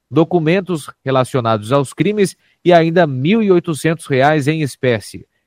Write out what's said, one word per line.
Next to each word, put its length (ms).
documentos 800
relacionados 680
aos 200
crimes 440
e 80
ainda 340
mil 360
e 80
oitocentos 560
reais 400
em 160
espécie. 640